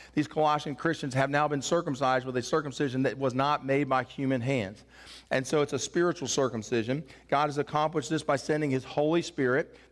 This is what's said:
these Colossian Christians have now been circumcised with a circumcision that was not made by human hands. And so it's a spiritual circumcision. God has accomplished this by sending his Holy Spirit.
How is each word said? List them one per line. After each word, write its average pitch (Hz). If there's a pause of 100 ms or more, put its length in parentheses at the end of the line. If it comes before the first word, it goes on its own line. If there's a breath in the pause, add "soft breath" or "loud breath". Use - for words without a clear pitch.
(160 loud breath)
these 147
Colossian 151
Christians 151
have 135
now 147
been 143
circumcised 131
with 127
a 127
circumcision 139
that 123
was 135
not 135
made 139
by 131
human 131
hands. 113 (460 loud breath)
And 131
so 151
it's 143
a 135
spiritual 170
circumcision. 120 (240 loud breath)
God 147
has 143
accomplished 151
this 160
by 143
sending 151
his 131
Holy 156
Spirit. 143 (140 loud breath)